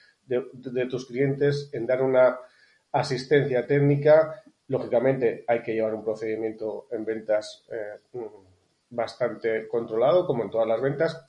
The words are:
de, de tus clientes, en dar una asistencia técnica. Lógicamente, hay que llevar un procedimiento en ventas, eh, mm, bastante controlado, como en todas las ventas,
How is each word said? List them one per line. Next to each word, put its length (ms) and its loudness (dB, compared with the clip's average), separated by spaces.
de, 260 -4
de 360 -6
tus 200 -6
clientes, 680 0
en 100 -6
dar 180 0
una 360 4
asistencia 760 0
técnica. 760 4
Lógicamente, 800 0
hay 140 2
que 140 -4
llevar 180 0
un 100 -6
procedimiento 880 -6
en 140 -6
ventas, 640 -2
eh, 280 -10
mm, 840 -16
bastante 720 -2
controlado, 580 2
como 160 0
en 60 -4
todas 180 0
las 140 0
ventas, 480 -2